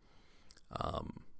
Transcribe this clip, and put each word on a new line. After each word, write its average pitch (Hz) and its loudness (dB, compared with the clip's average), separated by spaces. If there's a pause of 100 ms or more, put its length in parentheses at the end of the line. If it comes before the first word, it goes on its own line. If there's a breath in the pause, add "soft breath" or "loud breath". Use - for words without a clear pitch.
(720 soft breath)
Um, - 4 (180)